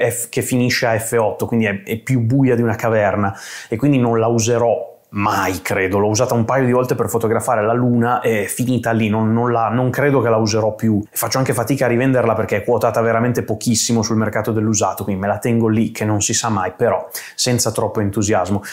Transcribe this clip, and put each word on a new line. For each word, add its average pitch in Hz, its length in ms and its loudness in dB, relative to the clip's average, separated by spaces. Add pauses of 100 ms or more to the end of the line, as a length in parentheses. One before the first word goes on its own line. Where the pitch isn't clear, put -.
(100)
F, - 200 -8
che 127 100 -2
finisce 127 460 0
a 113 120 2
F 110 200 -4
otto, 107 260 0
quindi 113 220 0
è, 98 160 -2
è 110 160 -6
più 131 220 0
buia 127 360 2
di 117 60 0
una 113 120 0
caverna 104 600 0 (340)
e 113 80 -4
quindi 139 220 2
non 117 200 2
la 113 100 2
userò 117 720 0 (120)
mai, 98 500 -2
credo. 98 380 0
L'ho 104 100 2
usata 113 240 0
un 117 140 2
paio 131 180 0
di 123 80 2
volte 123 220 2
per 107 160 -2
fotografare 113 520 0
la 117 120 2
luna, 120 460 2
è 110 240 0
finita 120 480 -2
lì, 110 180 2
non, 110 200 0
non 117 220 2
la, 113 160 2
non 123 220 0
credo 139 320 2
che 120 80 2
la 110 80 4
userò 110 360 0
più. 107 300 0
E - 80 -16
faccio 117 240 -2
anche 131 160 0
fatica 123 320 0
a 120 40 2
rivenderla 120 440 2
perché 110 240 0
è 101 80 -4
quotata 117 380 2
veramente 117 400 0
pochissimo 113 580 0
sul 110 160 -2
mercato 110 360 -2
dell'usato, 104 520 0
quindi 101 160 -4
me 101 80 -2
la 101 80 0
tengo 117 320 0
lì 107 220 2
che - 160 -6
non 104 160 0
si 113 100 -2
sa 117 160 -2
mai, 95 260 -2
però 98 320 0 (280)
senza 120 380 0
troppo 110 280 -2
entusiasmo. 98 640 0 (100)